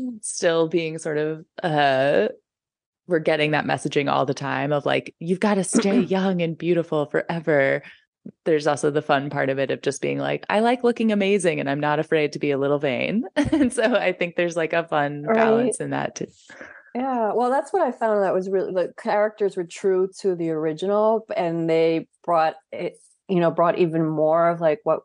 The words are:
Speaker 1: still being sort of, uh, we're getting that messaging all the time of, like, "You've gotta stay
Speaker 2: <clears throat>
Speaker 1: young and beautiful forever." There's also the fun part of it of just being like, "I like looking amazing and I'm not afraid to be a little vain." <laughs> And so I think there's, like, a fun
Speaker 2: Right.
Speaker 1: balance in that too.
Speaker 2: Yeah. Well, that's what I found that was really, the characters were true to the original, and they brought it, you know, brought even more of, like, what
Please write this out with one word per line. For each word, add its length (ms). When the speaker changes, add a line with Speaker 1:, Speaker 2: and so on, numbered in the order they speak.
Speaker 1:
still 460
being 300
sort 220
of, 260
uh, 680
we're 120
getting 320
that 140
messaging 460
all 140
the 80
time 400
of, 100
like, 360
"You've 200
gotta 240
stay 360
Speaker 2:
<clears throat> 20
Speaker 1:
young 400
and 160
beautiful 480
forever." 800
There's 200
also 240
the 140
fun 260
part 200
of 100
it 100
of 140
just 180
being 160
like, 320
"I 120
like 220
looking 280
amazing 480
and 100
I'm 100
not 200
afraid 340
to 60
be 100
a 80
little 220
vain." 500
<laughs> 60
And 360
so 220
I 180
think 240
there's, 200
like, 180
a 140
fun 340
Speaker 2:
Right. 140
Speaker 1:
balance 440
in 120
that 240
too. 120
Speaker 2:
Yeah. 380
Well, 180
that's 200
what 120
I 80
found 320
that 100
was 160
really, 240
the 240
characters 580
were 100
true 440
to 120
the 160
original, 800
and 320
they 380
brought 320
it, 240
you 120
know, 120
brought 260
even 300
more 420
of, 120
like, 220
what 220